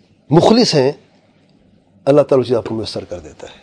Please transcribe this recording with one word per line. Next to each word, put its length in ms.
مخلص 440
ہیں، 180
اللہ 180
تعالیٰ 200
اس 60
چیز 80
آپ 80
کو 100
میسر 300
کر 140
دیتا 280
ہے۔ 160